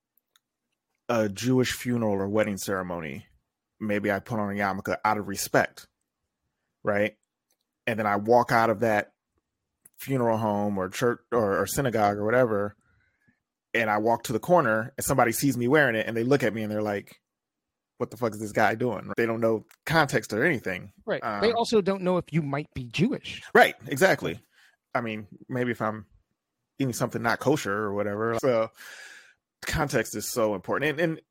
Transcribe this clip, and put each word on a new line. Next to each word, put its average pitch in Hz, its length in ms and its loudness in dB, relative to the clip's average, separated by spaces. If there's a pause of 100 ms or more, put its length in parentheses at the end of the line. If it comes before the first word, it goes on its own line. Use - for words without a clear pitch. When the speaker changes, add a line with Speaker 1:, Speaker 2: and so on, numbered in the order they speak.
(1080)
Speaker 1:
a 110 200 0
Jewish 120 440 0
funeral 117 400 -2
or 98 160 -2
wedding 104 280 0
ceremony, 90 680 -6 (520)
maybe 104 320 -2
I 98 100 -2
put 113 200 -6
on 101 100 -4
a 101 80 -4
yarmulke 98 460 -2
out 107 140 2
of 98 100 -6
respect, - 580 -2 (960)
right? 104 320 0 (720)
And 113 120 -2
then 107 80 -2
I 101 100 4
walk 117 360 4
out 113 180 4
of 104 100 -2
that 107 320 2 (840)
funeral 120 400 0
home 104 400 -2
or 92 100 -2
church 120 320 -2 (120)
or, 101 280 2
or 98 60 0
synagogue 107 500 0
or 104 80 -4
whatever, 110 520 2 (1000)
and 113 160 2
I 104 80 2
walk 117 260 0
to - 80 0
the 110 60 6
corner 123 580 2
and - 80 -6
somebody 123 280 4
sees 135 240 0
me 120 120 0
wearing 139 260 4
it 110 120 0
and 113 100 -4
they 113 80 0
look 139 180 4
at 107 120 0
me 110 80 -6
and 104 100 -6
they're 107 100 -2
like, 101 380 -6 (800)
"What 120 120 -6
the 113 60 -18
fuck 113 160 -2
is 107 80 -12
this 107 120 -8
guy 110 220 4
doing?" 110 420 -4
They 117 100 2
don't 113 140 -2
know 113 260 0 (180)
context 143 480 0
or 113 120 0
anything. 98 480 -4 (120)
Speaker 2:
Right. 190 180 -6
They 123 280 0
Speaker 1:
Um, 226 60 -2
Speaker 2:
also 226 240 2
don't 190 220 -2
know 180 140 0
if - 160 -4
you 160 100 2
might 143 320 -6
be 131 100 -10
Jewish. - 580 -4 (120)
Speaker 1:
Right. - 200 6 (120)
Exactly. 143 540 0 (540)
I 127 60 -2
mean, 107 260 -8 (220)
maybe 123 220 -2
if 113 120 -6
I'm 107 240 -4 (720)
eating 135 140 -2
something 117 300 -4
not 117 180 0
kosher 127 340 0
or 104 200 -4
whatever. 104 460 -2
So 113 300 2 (960)
context 139 500 -2
is 104 140 -6
so 107 240 0
important. 104 360 -4
And, 143 100 -4
and 160 200 -2 (100)